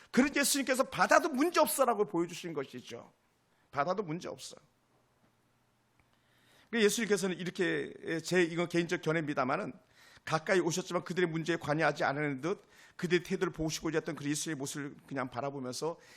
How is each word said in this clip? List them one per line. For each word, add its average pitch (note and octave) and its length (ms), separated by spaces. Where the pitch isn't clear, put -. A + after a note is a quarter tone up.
그런 C#4+ 240
예수님께서 C4+ 480
바다도 C#4+ 460
문제없어라고 C4+ 760
보여주신 E3+ 480
것이죠. A#2+ 580
바다도 F3 320
문제없어. - 540
그 A3+ 80
예수님께서는 G3+ 560
이렇게, E3 840
제, F3+ 180
이건 E3+ 260
개인적 E3+ 360
견해입니다마는, D3+ 680
가까이 E3+ 340
오셨지만 E3+ 440
그들의 F3+ 260
문제에 D#3+ 280
관여하지 D3+ 460
않은 C#3 380
듯 F3 260
그들의 F3 280
태도를 F3 300
보시고자 D#3+ 460
했던 D#3 160
그 C#3+ 100
예수의 D3 300
모습을 C#3+ 400
그냥 C3 240
바라보면서 C#3+ 720